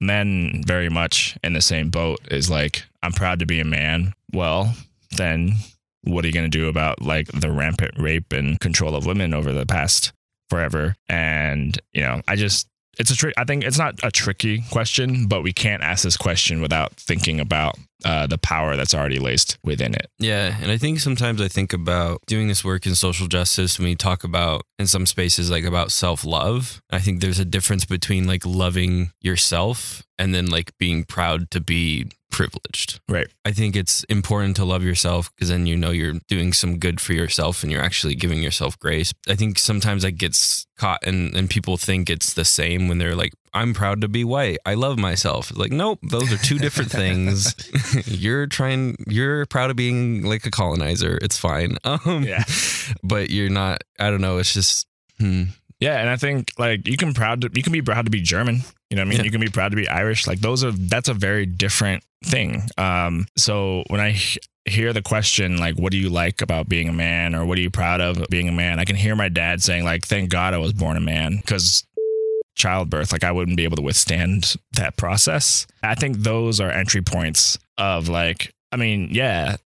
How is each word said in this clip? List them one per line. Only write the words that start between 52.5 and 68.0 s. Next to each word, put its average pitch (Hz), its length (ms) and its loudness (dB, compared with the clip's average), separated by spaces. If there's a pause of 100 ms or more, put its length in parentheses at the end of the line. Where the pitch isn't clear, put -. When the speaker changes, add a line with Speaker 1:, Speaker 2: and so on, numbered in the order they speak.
Speaker 2:
but 101 280 0
you're 101 180 0
not, 95 340 0 (160)
I 104 120 0
don't 101 100 0
know. 92 160 2
It's 90 160 2
just, - 320 2 (320)
hmm. 92 260 2 (360)
Speaker 1:
Yeah, 139 220 2
and 117 80 2
I 123 80 2
think, 139 400 -2
like, 113 300 0
you 131 100 0
can 156 160 0
proud 117 280 0
to, 123 120 -2
you 123 100 0
can 160 80 0
be 160 100 0
proud 117 240 0
to 107 60 2
be 107 100 2
German. 117 420 2 (260)
You 98 80 -2
know 98 60 2
what 95 40 0
I - 20 0
mean? 110 100 2
Speaker 2:
Yeah. 110 60 2
Speaker 1:
You 104 60 -2
can 110 100 0
be 113 80 2
proud 98 220 0
to 107 60 -2
be 104 100 0
Irish. 107 400 0
Like, 95 120 0
those 123 240 0
are, 123 80 0
that's 101 360 0
a 131 60 0
very 101 320 0
different 95 580 0 (220)
thing. 104 380 -2 (140)
Um, 90 500 0 (100)
so 98 520 0
when 101 120 0
I 104 80 2
h-, 98 300 0 (260)
hear 113 260 2
the 110 120 -2
question, 98 540 2
like, 85 180 0
"What 92 160 0
do 95 80 0
you 95 100 0
like 87 320 0
about 82 260 -2
being 85 220 0
a 82 40 -2
man?" 85 420 0
or 82 100 0
"What 90 140 0
are - 20 2
you 90 80 0
proud 90 320 0